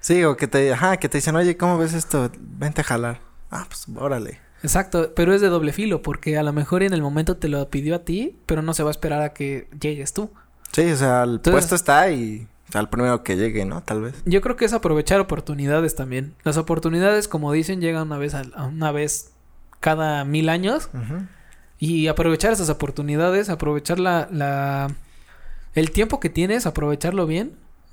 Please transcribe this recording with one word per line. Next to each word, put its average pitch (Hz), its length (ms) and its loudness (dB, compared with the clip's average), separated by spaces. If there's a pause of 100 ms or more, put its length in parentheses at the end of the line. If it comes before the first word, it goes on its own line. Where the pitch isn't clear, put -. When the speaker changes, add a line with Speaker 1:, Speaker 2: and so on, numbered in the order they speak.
Speaker 1:
Sí, 175 240 4
o 143 120 4
que 143 120 0
te, 135 240 4
ajá, 180 240 2
que 143 120 -2
te 147 100 -2
dicen, 156 180 0
"Oye, 175 200 2
¿cómo 175 220 2
ves 160 140 0
esto? 151 460 0
Vente 143 420 -4
a - 40 -4
jalar". 120 360 -2 (300)
Ah, - 180 -8
pues, - 160 -14 (120)
órale. 131 420 -4 (240)
Speaker 2:
Exacto, 170 540 0
pero 175 180 4
es 202 60 4
de 202 80 6
doble 160 240 2
filo, 202 300 -2
porque 151 340 -2
a 151 60 2
lo 147 100 0
mejor 151 300 0
en 196 100 2
el 165 80 2
momento 156 380 0
te 160 100 -2
lo 143 220 -2
pidió 147 260 -2
a 170 40 -6
ti, 208 360 -4 (100)
pero 156 140 0
no 160 140 -2
se 160 80 -2
va 151 80 0
a - 20 -2
esperar 151 300 -2
a 147 100 -2
que 139 360 -8 (120)
llegues 147 320 -4
tú. 214 180 -4 (420)
Speaker 1:
Sí, 160 180 4
o 147 60 2
sea, 127 260 4
el 120 140 2
Speaker 2:
Entonces 165 180 4
Speaker 1:
puesto 180 220 4
está 170 340 4
y, 110 360 -4 (220)
o - 40 -12
sea, 104 100 0
el 107 80 -4
primero 120 340 0
que 92 120 0
llegue, 107 280 0
¿no? 95 180 -6
Tal 107 200 -4
vez. 127 140 -8 (100)
Speaker 2:
Yo 190 160 4
creo 247 140 -2
que 233 100 2
es 214 80 -2
aprovechar 165 440 2
oportunidades 151 760 0
también. 131 400 -6 (100)
Las 156 140 0
oportunidades, 170 680 2
como 151 260 -2
dicen, 160 280 0
llegan 165 280 0
una 147 100 -6
vez 143 160 -4
al, 135 200 -8
a 143 120 -6
una 151 260 -2
vez 147 380 -4 (500)
cada 156 460 0
mil 156 240 2
años. 190 420 0
Speaker 1:
Ujú. 135 320 -6 (540)
Speaker 2:
Y 160 300 2
aprovechar 165 440 2
esas 190 160 0
oportunidades, 156 800 0
aprovechar 156 500 -2
la, 175 320 0
la, 139 640 -2 (800)
el 160 160 2
tiempo 220 300 0
que 175 80 -2
tienes, 196 380 0
aprovecharlo 160 600 0
bien, 185 300 -2 (360)